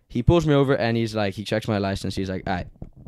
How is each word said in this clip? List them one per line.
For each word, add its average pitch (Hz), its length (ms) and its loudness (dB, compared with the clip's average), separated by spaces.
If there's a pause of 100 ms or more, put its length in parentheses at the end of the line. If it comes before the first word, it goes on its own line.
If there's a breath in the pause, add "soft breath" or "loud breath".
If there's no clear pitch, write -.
He 120 140 -4
pulls 165 240 4
me 151 80 4
over, 139 220 4
and 113 200 0
he's 113 180 0
like, 101 200 -2
he 104 100 -8
checks 110 220 -2
my 107 120 2
license. 98 360 -2
He's 95 160 -4
like, 92 140 -6
"Aight." 90 220 -4 (420)